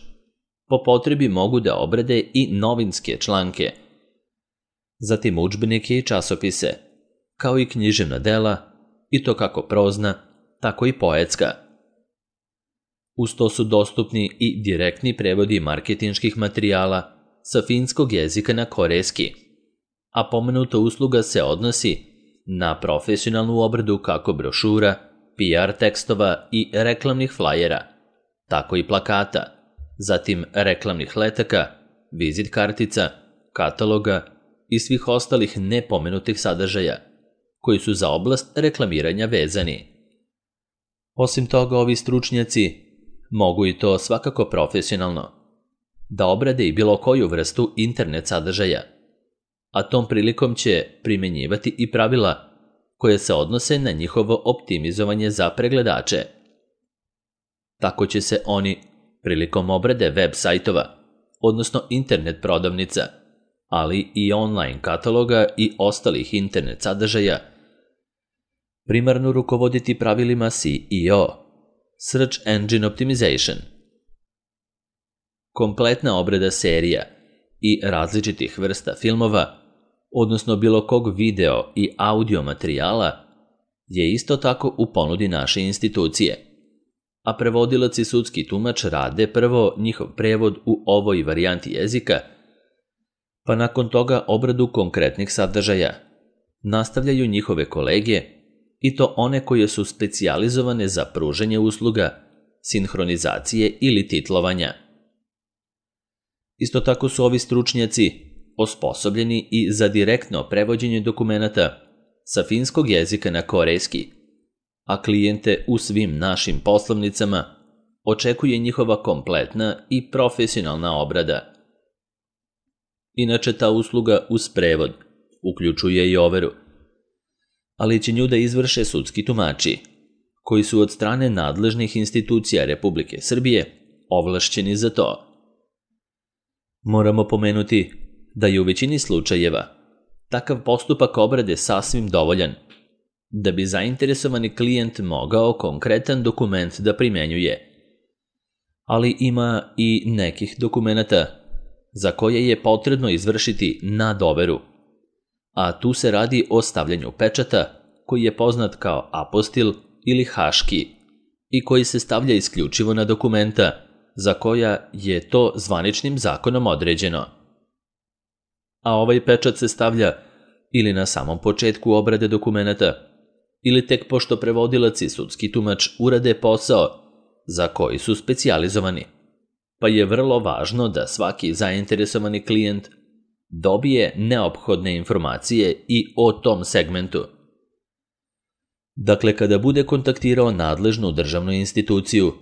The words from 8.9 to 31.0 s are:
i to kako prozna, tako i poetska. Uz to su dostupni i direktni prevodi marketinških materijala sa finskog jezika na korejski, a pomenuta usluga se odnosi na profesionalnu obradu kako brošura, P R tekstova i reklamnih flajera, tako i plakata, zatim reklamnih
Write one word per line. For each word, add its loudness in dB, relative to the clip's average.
i 0
to 0
kako -4
prozna, 0
tako -2
i 0
poetska. 0
Uz -2
to 2
su -2
dostupni 0
i 0
direktni -2
prevodi 2
marketinških -2
materijala 0
sa 0
finskog 0
jezika 0
na -2
korejski, -2
a -2
pomenuta 0
usluga 2
se 0
odnosi -2
na -4
profesionalnu -2
obradu 0
kako -4
brošura, 0
P 0
R 2
tekstova 0
i -2
reklamnih -2
flajera, -2
tako -2
i 0
plakata, -2
zatim -2
reklamnih -2